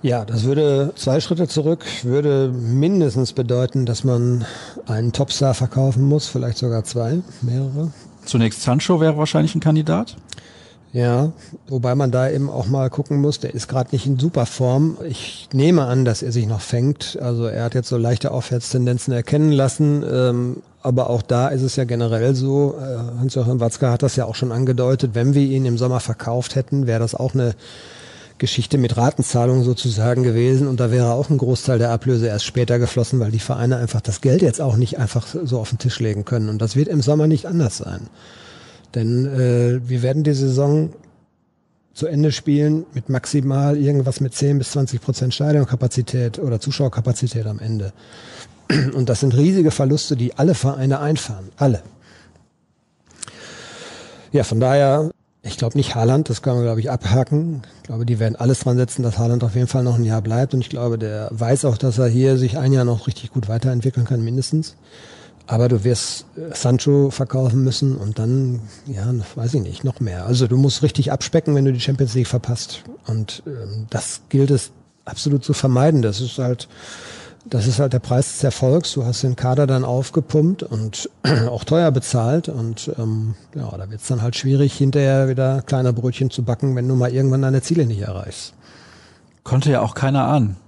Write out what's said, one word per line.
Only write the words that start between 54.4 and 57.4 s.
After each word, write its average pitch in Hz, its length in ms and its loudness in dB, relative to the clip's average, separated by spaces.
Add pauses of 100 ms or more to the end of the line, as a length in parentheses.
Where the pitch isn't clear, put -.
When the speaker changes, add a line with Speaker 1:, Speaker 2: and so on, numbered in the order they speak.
Speaker 1:
von 113 160 0
daher, 143 500 4 (320)
ich 104 140 -10
glaub 117 180 -2
nicht 143 180 0
Haaland, 127 360 2
das 117 120 -4
kann 127 140 0
man, 120 80 0
glaub 117 140 0
ich, 110 120 -2
abhaken. 135 760 0 (140)